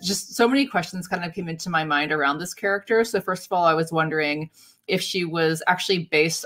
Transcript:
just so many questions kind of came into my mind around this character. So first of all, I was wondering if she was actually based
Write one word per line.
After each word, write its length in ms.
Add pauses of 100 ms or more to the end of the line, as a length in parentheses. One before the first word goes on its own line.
just 320
so 120
many 200
questions 420
kind 160
of 80
came 160
into 220
my 140
mind 280
around 260
this 160
character. 500
So 160
first 260
of 60
all, 120
I 100
was 180
wondering 580 (380)
if 120
she 240
was 420
actually 440
based 360